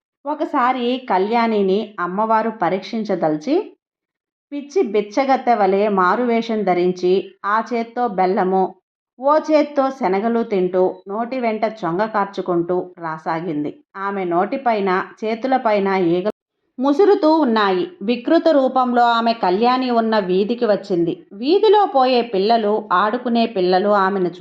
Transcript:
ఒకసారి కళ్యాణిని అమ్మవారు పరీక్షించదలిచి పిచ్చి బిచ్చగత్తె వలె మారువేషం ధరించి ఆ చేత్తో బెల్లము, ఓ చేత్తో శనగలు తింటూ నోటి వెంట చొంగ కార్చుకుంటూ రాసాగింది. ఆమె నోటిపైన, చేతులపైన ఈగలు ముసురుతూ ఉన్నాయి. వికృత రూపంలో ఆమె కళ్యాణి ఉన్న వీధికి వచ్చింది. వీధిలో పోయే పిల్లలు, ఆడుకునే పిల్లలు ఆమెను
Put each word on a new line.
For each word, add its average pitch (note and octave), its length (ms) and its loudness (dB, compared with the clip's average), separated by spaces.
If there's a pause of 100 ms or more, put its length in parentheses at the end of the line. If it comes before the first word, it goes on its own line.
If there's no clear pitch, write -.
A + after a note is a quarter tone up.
(260)
ఒకసారి C4 840 -2
కళ్యాణిని G#3 920 0
అమ్మవారు A3 500 0
పరీక్షించదలిచి F#3+ 1300 -2 (760)
పిచ్చి C#4+ 320 -4
బిచ్చగత్తె B3 720 0
వలె G3+ 340 2
మారువేషం A3 760 0
ధరించి F3+ 720 0 (100)
ఆ A3 180 0 (100)
చేత్తో A#3 340 -4
బెల్లము, F#3 680 0 (440)
ఓ C#4+ 180 2
చేత్తో D4 520 0
శనగలు A#3 540 -2
తింటూ F#3 520 0 (120)
నోటి A#3 320 -6
వెంట A3 240 -2
చొంగ G#3 420 -2
కార్చుకుంటూ F#3 920 -2
రాసాగింది. D#3+ 840 -6 (160)
ఆమె G3 280 -6
నోటిపైన, G3 840 -2 (200)
చేతులపైన A3+ 640 0
ఈగలు F#3 440 0 (480)
ముసురుతూ D#4 580 4
ఉన్నాయి. G#3 540 0 (100)
వికృత C4+ 460 0
రూపంలో B3+ 560 2
ఆమె A#3 300 2
కళ్యాణి A#3+ 580 0
ఉన్న A3+ 280 2
వీధికి G#3 460 0
వచ్చింది. F#3 680 -2
వీధిలో G4 520 4 (100)
పోయే B3+ 260 4
పిల్లలు, G#3+ 720 0
ఆడుకునే A#3 520 0
పిల్లలు F#3 440 0
ఆమెను F#3+ 400 2 (120)